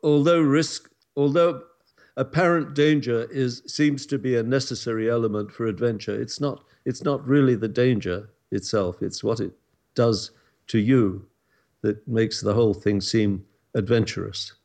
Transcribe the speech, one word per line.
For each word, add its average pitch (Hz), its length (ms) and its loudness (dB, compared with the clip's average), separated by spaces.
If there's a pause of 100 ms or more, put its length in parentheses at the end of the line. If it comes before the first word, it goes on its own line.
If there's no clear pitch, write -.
although 156 400 4
risk, 151 480 0 (260)
although 147 460 2 (560)
apparent 165 560 0
danger 135 560 2
is, 127 360 -4
seems 147 380 0
to 139 140 -4
be 123 180 0
a 117 60 2
necessary 117 680 -2
element 110 420 -2
for - 140 -8
adventure, 107 560 -4
it's 120 220 -8
not, 143 220 -6 (200)
it's 127 180 -6
not 143 240 -2
really 135 280 4
the 110 140 -4
danger 107 600 0 (220)
itself. 95 500 -2
It's 98 240 -8
what 110 160 -2
it 92 120 -6 (420)
does 117 380 2 (340)
to 113 120 0
you 104 460 2 (560)
that 107 260 -2
makes 113 360 -2
the 101 100 0
whole 107 220 2
thing 101 260 0
seem 101 420 0 (320)
adventurous. 104 800 -2 (120)